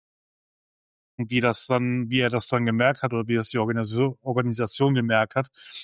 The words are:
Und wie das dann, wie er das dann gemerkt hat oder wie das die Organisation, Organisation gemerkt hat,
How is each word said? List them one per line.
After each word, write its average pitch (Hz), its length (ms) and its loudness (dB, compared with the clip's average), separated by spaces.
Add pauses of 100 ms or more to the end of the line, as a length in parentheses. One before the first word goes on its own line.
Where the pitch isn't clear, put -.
(1200)
Und 113 120 -4
wie 123 100 2
das 117 260 0
dann, 123 420 0
wie 127 120 0
er 120 100 2
das 117 180 -2
dann 120 160 2
gemerkt 120 380 2
hat 117 100 -2
oder 113 160 -2
wie 117 60 2
das 113 160 0
die 123 80 -2
Organisation, 113 640 0
Organisation 123 720 0
gemerkt 113 400 2
hat, 135 140 -2 (360)